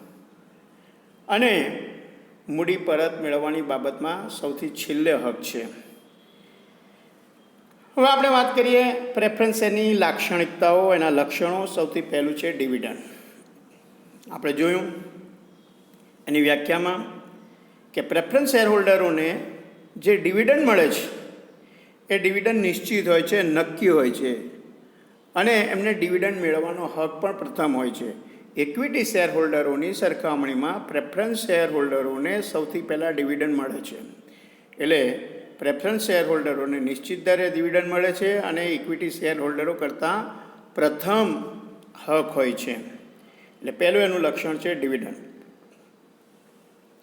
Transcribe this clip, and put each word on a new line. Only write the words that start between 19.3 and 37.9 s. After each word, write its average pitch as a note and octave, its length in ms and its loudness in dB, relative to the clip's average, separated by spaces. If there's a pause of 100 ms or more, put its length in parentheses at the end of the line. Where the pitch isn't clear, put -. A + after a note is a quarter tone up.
જે G3 200 4
ડિવિડન્ડ A3 480 4
મળે F#3+ 220 6
છે, - 460 -6 (760)
એ G3 80 2
ડિવિડન્ડ G3 440 2
નિશ્ચિત F#3+ 460 0
હોય E3+ 140 6
છે, G3 200 2
નક્કી E3+ 460 2
હોય D3 240 6
છે A#2+ 440 -6 (800)
અને G3+ 160 4
એમને G#3 420 2
ડિવિડન્ડ F3+ 480 0
મેળવવાનો E3 440 -2
હક D#3 360 -6
પણ G3 160 -4
પ્રથમ D3 400 -2
હોય B2+ 120 -2
છે. - 460 -10 (200)
ઇક્વિટી A3+ 480 -2
શેરહોલ્ડરોની D#3 920 0
સરખામણીમાં D3+ 920 -2
પ્રેફરન્સ G#3+ 600 -4
શેરહોલ્ડરોને C#3+ 920 0
સૌથી E3 400 -6
પહેલાં D#3+ 340 -2
ડિવિડન્ડ C#3+ 400 -2
મળે C3+ 260 -4
છે. - 180 -14 (800)
એટલે C#3+ 500 2 (300)
પ્રેફરન્સ G#3+ 420 0
શેરહોલ્ડરોને D3 800 0
નિશ્ચિત C#3 460 -6
દરે F3+ 240 4
ડિવિડન્ડ E3+ 380 0
મળે F3+ 240 0